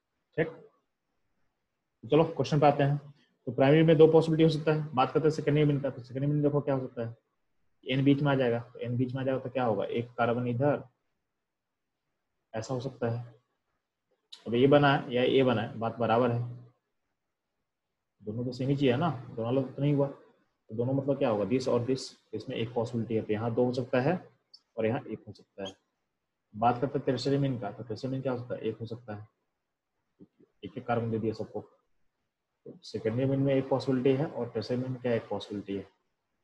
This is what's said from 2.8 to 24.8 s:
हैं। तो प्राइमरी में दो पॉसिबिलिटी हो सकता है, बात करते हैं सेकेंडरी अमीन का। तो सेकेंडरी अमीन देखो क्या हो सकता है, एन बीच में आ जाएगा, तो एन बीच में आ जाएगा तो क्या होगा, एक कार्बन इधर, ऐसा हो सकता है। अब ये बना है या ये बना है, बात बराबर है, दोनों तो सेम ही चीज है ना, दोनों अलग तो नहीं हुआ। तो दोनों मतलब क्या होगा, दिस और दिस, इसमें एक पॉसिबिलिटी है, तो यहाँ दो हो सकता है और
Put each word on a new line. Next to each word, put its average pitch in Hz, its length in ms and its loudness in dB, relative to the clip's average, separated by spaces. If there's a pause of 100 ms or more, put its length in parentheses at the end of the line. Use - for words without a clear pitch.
हैं। 143 140 2 (500)
तो 123 40 -8
प्राइमरी 135 320 6
में 160 140 6
दो 156 100 10
पॉसिबिलिटी 160 360 6
हो 160 60 8
सकता 151 240 0
है, 151 220 -4
बात 131 160 2
करते 156 160 2
हैं 147 80 2
सेकेंडरी 151 280 2
अमीन 143 160 2
का। 139 100 -4
तो - 120 -12
सेकेंडरी 135 240 -6
अमीन 147 180 0
देखो 143 180 2
क्या 139 140 0
हो 131 60 -2
सकता 123 260 -8
है, 117 80 -12 (720)
एन 131 200 0
बीच 139 160 6
में 143 100 2
आ 135 40 2
जाएगा, 120 280 2
तो - 160 -18
एन 120 180 -4
बीच 123 160 -2
में 131 80 -4
आ 127 40 -4
जाएगा 131 140 -2
तो 127 100 -10
क्या 127 140 -4
होगा, 101 220 0
एक 120 280 -4
कार्बन 120 340 0
इधर, 131 360 0 (1700)
ऐसा 113 200 -6
हो 127 80 -4
सकता 123 280 -4
है। 117 160 -6 (1200)
अब 110 80 -2
ये 127 120 6
बना 143 280 6
है 139 200 -4
या 123 80 2
ये 131 200 4
बना 117 180 2
है, 117 180 -8
बात 113 200 -4
बराबर 117 320 2
है, 120 100 -2 (1800)
दोनों 110 240 -8
तो 127 60 -6
सेम 131 180 -6
ही 143 60 2
चीज 135 140 2
है 120 80 2
ना, 165 120 0 (200)
दोनों 113 200 -6
अलग 131 260 -2
तो 139 60 -6
नहीं 147 120 2
हुआ। 139 140 2 (640)
तो 110 60 -14
दोनों 123 180 -2
मतलब 139 240 0
क्या 131 120 0
होगा, 104 160 0
दिस 127 220 0
और 120 180 0
दिस, 135 240 -4 (240)
इसमें 123 220 -8
एक 117 180 -6
पॉसिबिलिटी 113 420 -4
है, 107 60 0
तो 107 120 -2
यहाँ 113 220 -4
दो 123 100 2
हो 123 80 -2
सकता 123 280 -2
है 170 180 0 (580)
और 110 80 0